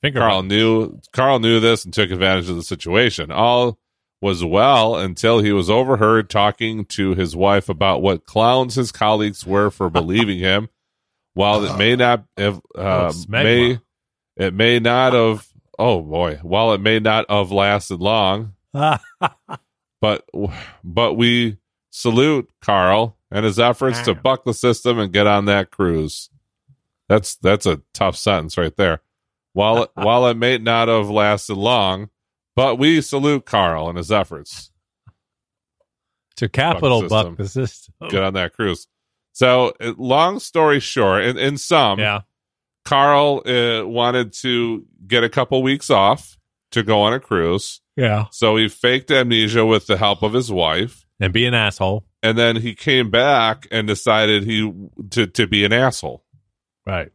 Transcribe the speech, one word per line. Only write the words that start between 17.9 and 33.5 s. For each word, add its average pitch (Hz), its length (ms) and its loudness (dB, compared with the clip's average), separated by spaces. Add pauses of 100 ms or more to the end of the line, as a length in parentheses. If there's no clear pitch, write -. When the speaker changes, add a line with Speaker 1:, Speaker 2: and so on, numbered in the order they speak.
Speaker 2:
long, 101 540 -2 (100)
Speaker 1:
<laughs> - 100 -20
Speaker 2:
but, - 1500 -6 (580)
but 90 320 0
we 120 420 0 (400)
salute 127 520 0 (120)
Carl 101 560 2 (140)
and 104 140 -2
his 101 120 -2
efforts 120 440 0
to 117 120 0
Speaker 1:
Wow. 82 80 -6
Speaker 2:
buck 131 220 0
the 120 100 -4
system 120 460 0
and 95 140 -4
get 104 140 4
on 101 180 2
that 101 260 0
cruise. 80 580 -4 (800)
That's, 104 300 0
that's 98 280 0
a 78 160 -2 (120)
tough 95 240 -2
sentence 82 400 -2
right 101 180 -4
there. 85 260 0 (520)
While 110 300 2
it, - 80 -8
Speaker 1:
<laughs> - 40 -20
Speaker 2:
while 120 320 2
it 120 80 0
may 120 220 0
not 117 320 0
have 110 200 0
lasted 104 460 0
long, 101 540 -2 (440)
but 127 240 0
we 156 220 2
salute 143 460 -2
Carl 82 420 0